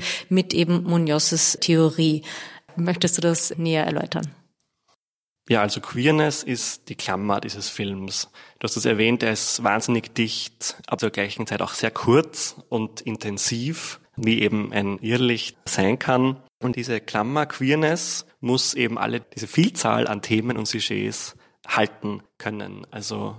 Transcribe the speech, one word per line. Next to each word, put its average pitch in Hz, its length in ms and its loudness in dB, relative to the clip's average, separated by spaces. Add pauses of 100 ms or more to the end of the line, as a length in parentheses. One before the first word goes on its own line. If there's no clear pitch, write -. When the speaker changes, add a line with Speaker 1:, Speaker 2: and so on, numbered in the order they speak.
(300)
Speaker 1:
mit 185 260 2
eben 175 280 4
Munozes 160 800 2
Theorie. 160 640 4 (520)
Möchtest 175 420 2
du - 40 -2
das 165 340 2
näher 160 300 2
erläutern? 147 480 -2 (1160)
Speaker 2:
Ja, 113 120 4
also 104 200 0
Queerness 151 640 2
ist - 460 -6
die 113 60 -12
Klammer 101 460 -2
dieses 98 280 -8
Films. 98 600 -6 (300)
Du - 60 -6
hast - 120 -4
es 113 80 0
erwähnt, 117 380 2
er 113 80 2
ist - 320 -2
wahnsinnig 113 500 2
dicht, - 640 -4 (100)
aber - 140 -4
zur 110 100 0
gleichen 104 380 -4
Zeit 101 160 -2
auch 101 100 -4
sehr - 160 0
kurz - 800 2
und 110 320 -4
intensiv, 117 1000 -6 (160)
wie 113 280 2
eben 104 280 0
ein 101 280 -2
Irrlicht 120 680 0
sein 101 320 2
kann. 131 400 2 (240)
Und 123 140 -2
diese 117 260 -4
Klammer 135 460 -2
Queerness 156 800 0 (140)
muss 127 340 0
eben 117 240 0
alle, 117 220 -2
diese - 260 -12
Vielzahl 120 580 2
an 107 160 -4
Themen 113 340 0
und 110 120 -4
Sujets 104 680 -4 (320)
halten 104 540 -2 (160)
können. 101 540 -10
Also 107 480 -8